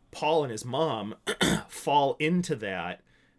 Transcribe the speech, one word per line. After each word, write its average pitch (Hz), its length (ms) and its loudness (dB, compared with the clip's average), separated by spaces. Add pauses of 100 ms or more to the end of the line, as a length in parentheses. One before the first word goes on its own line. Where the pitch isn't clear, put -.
(100)
Paul 156 340 2
and 123 80 -4
his 107 120 -8
mom 123 520 -2 (260)
<clears throat> - 260 0
fall 139 500 2
into 165 380 2
that 92 440 -6 (380)